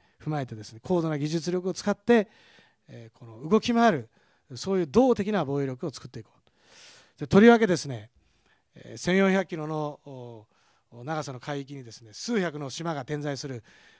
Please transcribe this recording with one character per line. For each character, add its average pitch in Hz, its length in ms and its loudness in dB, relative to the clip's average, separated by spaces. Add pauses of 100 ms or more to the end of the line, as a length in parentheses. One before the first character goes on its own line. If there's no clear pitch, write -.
(200)
踏 151 100 -8
ま 151 100 -2
え 131 60 -6
て 120 80 -12
で 107 80 -12
す - 100 -18
ね、 110 100 -18
高 175 200 0
度 160 60 -2
な 151 100 -2
技 147 100 -4
術 160 220 -4
力 180 180 -4
を 175 60 -4
使 - 160 -4
っ 202 60 0
て、 233 320 4 (600)
え 117 260 -18
ー、 - 40 -20
こ 120 80 -20
の 113 220 -12
動 208 120 4
き 233 140 0
回 233 180 4
る、 123 160 -6 (460)
そ 190 200 -4
う 190 40 2
い 185 40 2
う 165 40 -4
動 233 280 6
的 208 180 -2
な 185 120 2
防 139 180 -2
衛 139 40 -4
力 131 200 -8
を 147 40 -6
作 - 160 -12
っ 123 40 -18
て 120 100 -14
い - 20 -14
こ - 140 -20
う。 - 840 -20
で、 147 60 -8
と 190 140 8
り 233 80 12
わ 233 100 10
け 220 80 2
で 180 100 2
す 143 100 -4
ね、 113 240 -10 (640)
え 117 200 -18
ー、 - 40 -12
千 180 180 0
四 196 160 4
百 190 160 0
キ 180 80 -10
ロ 156 100 -6
の、 151 380 -6
お、 120 420 -16 (460)
お、 120 120 -16
長 156 180 -4
さ 135 100 -8
の 123 80 -12
海 143 220 -6
域 135 120 -16
に 135 100 -14
で 113 80 -20
す - 100 -20
ね、 110 100 -20
数 226 280 -2
百 156 180 -2
の 143 120 -8
島 165 240 -6
が 139 100 -8
点 151 160 -6
在 143 160 -4
す 135 100 -10
る、 127 160 -10 (380)